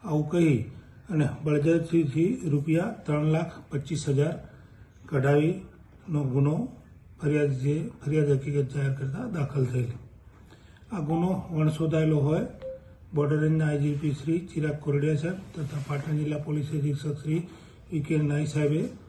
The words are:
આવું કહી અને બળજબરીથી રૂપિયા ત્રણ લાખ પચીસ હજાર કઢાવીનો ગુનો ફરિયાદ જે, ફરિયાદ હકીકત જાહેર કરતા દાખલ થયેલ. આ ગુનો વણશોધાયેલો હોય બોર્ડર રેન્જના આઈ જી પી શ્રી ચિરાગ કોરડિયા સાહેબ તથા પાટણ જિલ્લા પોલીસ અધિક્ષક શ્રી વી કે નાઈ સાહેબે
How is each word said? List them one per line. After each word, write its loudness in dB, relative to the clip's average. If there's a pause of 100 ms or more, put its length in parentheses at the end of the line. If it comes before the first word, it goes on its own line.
આવું 0
કહી 4 (480)
અને 2 (140)
બળજબરીથી 2
રૂપિયા 2 (120)
ત્રણ 0
લાખ 0
પચીસ -4
હજાર 2 (720)
કઢાવીનો 0
ગુનો 2 (540)
ફરિયાદ 2
જે, -2 (160)
ફરિયાદ 4
હકીકત 0
જાહેર 0
કરતા -4
દાખલ 0
થયેલ. -2 (1040)
આ -4
ગુનો 0
વણશોધાયેલો 2
હોય 2 (680)
બોર્ડર 2
રેન્જના 2
આઈ 0
જી 0
પી -2
શ્રી -2
ચિરાગ -4
કોરડિયા 0
સાહેબ -2 (200)
તથા -6 (100)
પાટણ -2
જિલ્લા -2
પોલીસ -4
અધિક્ષક -2
શ્રી -2 (460)
વી 0
કે 0
નાઈ 2
સાહેબે 0 (200)